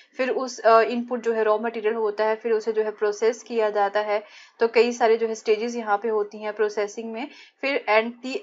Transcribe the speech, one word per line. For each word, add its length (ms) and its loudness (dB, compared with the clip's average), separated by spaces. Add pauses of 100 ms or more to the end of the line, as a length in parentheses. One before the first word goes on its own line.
(180)
फिर 120 -2
उस, 300 -4
अ, 220 8
इनपुट 400 -2
जो 120 0
है 100 0
रॉ 160 2
मटेरियल 340 -2
होता 320 -2
है, 100 0
फिर 160 -4
उसे 200 0
जो 120 0
है 80 -6
प्रोसेस 520 -2
किया 260 0
जाता 300 0
है। 240 -2 (360)
तो 80 4
कई 240 4
सारे 260 2
जो 100 -2
है 80 -6
स्टेजेस 400 0
यहाँ 220 -2
पे 100 -4
होती 300 -2
हैं 160 -8
प्रोसेसिंग 580 -4
में, 160 -8 (340)
फिर 280 -2
at 360 0
the 180 -6